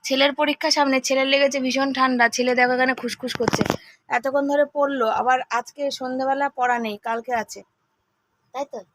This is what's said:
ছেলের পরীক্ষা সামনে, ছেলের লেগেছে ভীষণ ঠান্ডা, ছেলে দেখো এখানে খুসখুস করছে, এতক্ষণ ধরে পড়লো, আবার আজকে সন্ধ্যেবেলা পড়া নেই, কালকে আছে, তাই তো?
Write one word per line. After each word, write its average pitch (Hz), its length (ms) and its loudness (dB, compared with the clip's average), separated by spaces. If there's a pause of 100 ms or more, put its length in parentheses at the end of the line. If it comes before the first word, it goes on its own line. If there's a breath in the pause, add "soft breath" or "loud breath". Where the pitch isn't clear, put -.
ছেলের 277 300 2
পরীক্ষা 302 380 0
সামনে, 277 300 2
ছেলের 269 260 0
লেগেছে 277 320 2
ভীষণ 262 340 0
ঠান্ডা, 254 360 2
ছেলে 247 260 0
দেখো 247 200 4
এখানে 254 200 2
খুসখুস 240 400 -8
করছে, 220 280 0 (460 loud breath)
এতক্ষণ 269 380 0
ধরে 285 260 4
পড়লো, 277 380 0
আবার 254 260 2 (140)
আজকে 240 300 -4 (100)
সন্ধ্যেবেলা 269 640 -2
পড়া 247 240 0
নেই, 220 240 -4
কালকে 233 320 -6
আছে, 208 240 -6 (960)
তাই - 120 -6
তো? 240 140 -14 (160)